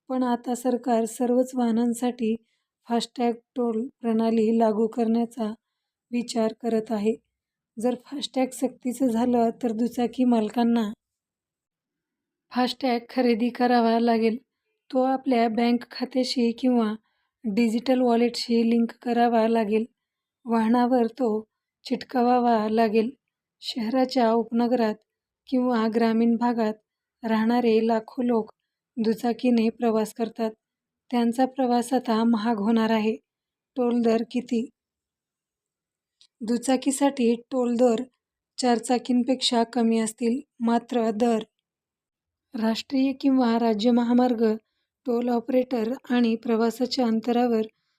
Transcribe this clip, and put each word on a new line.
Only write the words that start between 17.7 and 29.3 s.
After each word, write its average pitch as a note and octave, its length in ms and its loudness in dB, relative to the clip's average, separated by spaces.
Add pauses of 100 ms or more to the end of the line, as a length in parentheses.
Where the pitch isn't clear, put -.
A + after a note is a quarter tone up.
वॉलेटशी A#3 680 2
लिंक A#3 220 2 (100)
करावा A#3 460 2
लागेल. A3 380 0 (600)
वाहनावर A#3+ 600 2
तो A3 380 -4 (400)
चिटकवावा A#3+ 840 0
लागेल. A3 400 2 (500)
शहराच्या B3+ 720 -2
उपनगरात A#3 640 0 (540)
किंवा B3 460 0
ग्रामीण A#3 400 2
भागात A3+ 380 -2 (500)
राहणारे A3+ 640 2
लाखो A3+ 340 -2
लोक A3+ 300 0 (460)
दुचाकीने A3+ 720 0